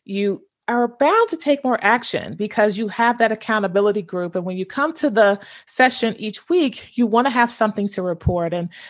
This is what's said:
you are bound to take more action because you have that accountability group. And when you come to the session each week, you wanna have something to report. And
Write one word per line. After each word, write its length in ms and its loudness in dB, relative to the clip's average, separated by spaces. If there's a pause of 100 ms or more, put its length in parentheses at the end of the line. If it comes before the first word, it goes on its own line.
you 400 -4 (240)
are 180 2
bound 440 2
to 60 -6
take 280 0
more 180 0
action 520 0
because 420 0
you 120 -4
have 300 0
that 140 2
accountability 680 0
group. 340 -6
And 80 -4
when 140 -6
you 80 -6
come 280 -2
to 140 0
the 320 4 (260)
session 520 0
each 300 -10
week, 480 -2
you 100 2
wanna 240 2
have 200 2
something 380 -2
to 140 -6
report. 500 -2
And 160 -4 (200)